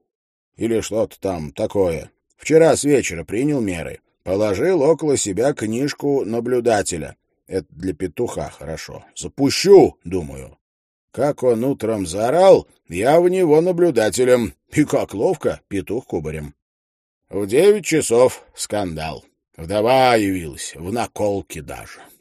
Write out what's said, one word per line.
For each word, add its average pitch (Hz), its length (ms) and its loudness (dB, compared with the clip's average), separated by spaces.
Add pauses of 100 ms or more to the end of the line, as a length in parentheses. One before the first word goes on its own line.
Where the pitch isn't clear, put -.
(560)
или 110 260 -2
что-то 104 380 -4
там 82 320 -6
такое. 95 600 -4 (260)
Вчера 156 380 4
с - 80 -6
вечера 110 400 0
принял 131 380 -4
меры. 82 380 -6 (220)
Положил 107 600 0
около 151 340 0
себя 110 360 -2
книжку 135 680 -4
наблюдателя. 113 920 -2 (320)
Это 90 240 -6
для 87 240 -8
петуха 90 560 -8
хорошо. - 520 -16 (120)
«Запущу!» — 139 880 4
думаю. 69 560 -10 (500)
Как 135 320 -2
он 120 220 2
утром 110 420 -2
заорал, 127 640 4 (200)
я 117 320 2
в 180 80 2
него 175 320 4
наблюдателем. 127 920 2 (180)
И 151 120 2
как 120 320 -2
ловко, 123 520 -4
петух 98 380 -8
кубарем. 76 480 -8 (800)
В 101 160 -6
девять 185 380 4
часов 123 680 2
скандал. 80 720 -8 (300)
Вдова 117 600 2
явилась, 92 600 -2
в 82 160 -10
наколке 101 680 -6
даже. 62 380 -16 (220)